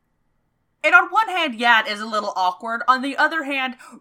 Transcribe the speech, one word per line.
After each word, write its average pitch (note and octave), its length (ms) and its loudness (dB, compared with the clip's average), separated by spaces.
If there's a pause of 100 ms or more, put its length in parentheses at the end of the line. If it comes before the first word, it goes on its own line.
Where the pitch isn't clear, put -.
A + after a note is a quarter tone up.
(840)
And E4 120 4
on F#4 160 6
one G#4+ 180 0
hand, E4 260 -4
yeah, A#3 260 4
it A3 80 -4
is G#3 120 -8
a A3 60 -10
little G#3 300 -4
awkward. A3+ 520 -2
On B3+ 140 4
the C#4 140 -6
other D#4 280 0
hand, C4 320 -6 (240)